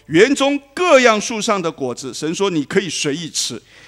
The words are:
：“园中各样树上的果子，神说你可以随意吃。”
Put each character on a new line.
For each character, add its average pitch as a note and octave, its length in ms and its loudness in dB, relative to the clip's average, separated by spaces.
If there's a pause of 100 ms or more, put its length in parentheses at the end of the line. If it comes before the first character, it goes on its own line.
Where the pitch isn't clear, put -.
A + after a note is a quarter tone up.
：“园 G3 260 4
中 C#4 240 0 (160)
各 E4+ 280 4
样 A3 200 4
树 G#3+ 220 -6
上 G3+ 180 0
的 E3 120 -4
果 C3 200 -8
子， A#2 220 -10
神 D#3 180 -6
说 G3 160 -2
你 D#3+ 160 0
可 E3+ 140 -4
以 G#3 100 0
随 - 240 -4
意 D#3+ 160 -8
吃。” - 320 -8 (280)